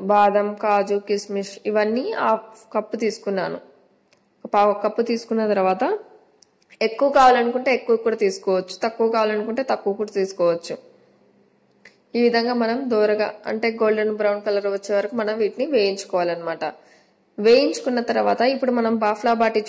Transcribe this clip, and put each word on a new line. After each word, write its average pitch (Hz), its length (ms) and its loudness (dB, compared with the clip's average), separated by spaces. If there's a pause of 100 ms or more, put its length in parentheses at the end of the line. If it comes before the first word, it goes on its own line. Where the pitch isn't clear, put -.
బాదం, 208 540 2
కాజు, 202 540 0
కిస్మిస్ 202 580 -6
ఇవన్నీ 214 460 -2
హాఫ్ - 600 -2
కప్పు 220 240 -6
తీసుకున్నాను. 196 640 -4 (840)
ఒక - 100 -12
పావు 208 180 4
కప్పు 202 300 -2
తీసుకున్న 226 460 -2
తర్వాత 202 500 0 (840)
ఎక్కువ 226 280 0
కావాలనుకుంటే 254 640 4
ఎక్కువ 233 220 0
కూడా 226 200 0
తీసుకోవచ్చు, 190 640 -2
తక్కువ 226 280 0
కావాలనుకుంటే 220 520 0
తక్కువ 202 300 -2
కూడా 208 200 -6
తీసుకోవచ్చు. 175 680 -2 (1400)
ఈ 240 80 2
విధంగా 233 320 2
మనం 240 360 -2
దోరగా, 214 440 0 (120)
అంటే 220 240 -2
golden 214 460 0
brown 208 260 0
color 202 240 -2
వచ్చే 202 280 -4
వరకు 202 220 -2
మనం 214 220 -2
వీటిని 226 280 -2
వేయించుకోవాలన్నమాట. 175 960 -2 (760)
వేయించుకున్న 247 640 2
తర్వాత 220 400 0
ఇప్పుడు 254 320 0
మనం 226 240 0
బాఫ్లా 220 380 0
బాటి 226 340 0